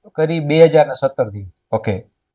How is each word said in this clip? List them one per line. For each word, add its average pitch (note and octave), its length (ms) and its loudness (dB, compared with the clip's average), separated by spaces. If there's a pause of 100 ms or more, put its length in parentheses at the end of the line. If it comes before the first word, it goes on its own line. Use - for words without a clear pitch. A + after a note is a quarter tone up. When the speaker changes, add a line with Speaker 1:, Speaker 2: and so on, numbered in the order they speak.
(160)
Speaker 1:
કરી D#3+ 240 -2
બે D3+ 240 2
હજાર D3+ 240 4
ને C3+ 60 -8
સત્તરથી. G#2 580 -6 (200)
Speaker 2:
ઓકે. G#2+ 380 -6 (260)